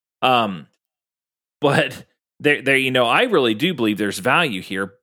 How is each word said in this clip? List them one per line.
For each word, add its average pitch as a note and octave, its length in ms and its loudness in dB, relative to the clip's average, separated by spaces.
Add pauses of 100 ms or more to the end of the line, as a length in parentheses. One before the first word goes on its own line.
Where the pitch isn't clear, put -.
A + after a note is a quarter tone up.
(200)
Um, A2 460 0 (960)
but C#3 420 0 (360)
there, C3+ 200 0
there, C3+ 160 2
you C3 140 0
know, B2+ 160 2
I C#3+ 160 2
really C#3+ 320 2
do D#3+ 180 -2
believe A2 240 0
there's G2+ 220 -4
value B2+ 420 0
here. F#2+ 420 -8